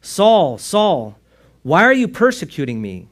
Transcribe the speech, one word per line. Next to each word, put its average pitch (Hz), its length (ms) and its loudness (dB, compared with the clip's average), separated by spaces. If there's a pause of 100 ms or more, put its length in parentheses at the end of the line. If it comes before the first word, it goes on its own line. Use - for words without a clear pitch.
'Saul, 196 560 2
Saul, 170 600 -2 (460)
why 180 200 2
are 254 100 4
you 247 140 0
persecuting 143 720 -4
me?' 92 300 -12